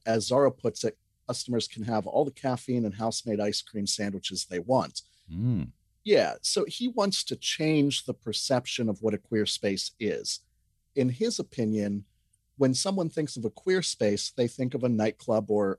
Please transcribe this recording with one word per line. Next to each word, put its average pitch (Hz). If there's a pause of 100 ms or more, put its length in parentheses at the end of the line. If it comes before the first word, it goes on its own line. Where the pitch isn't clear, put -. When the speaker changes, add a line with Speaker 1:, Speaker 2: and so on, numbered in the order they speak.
Speaker 1:
as 113
Zara 131
puts -
it, 110 (300)
customers 120
can 110
have 107
all 147
the 139
caffeine 123
and 98
house-made 110
ice 104
cream 101
sandwiches 98
they 90
want. 92 (280)
Speaker 2:
Mm. 98 (340)
Speaker 1:
Yeah, 156
so -
he 240
wants 214
to -
change 151
the 127
perception 123
of 98
what 107
a 101
queer 107
space -
is. 82 (560)
In 127
his 214
opinion, 104 (520)
when 131
someone 190
thinks 151
of 117
a 117
queer 185
space, -
they 120
think 127
of 123
a 127
nightclub 110
or 101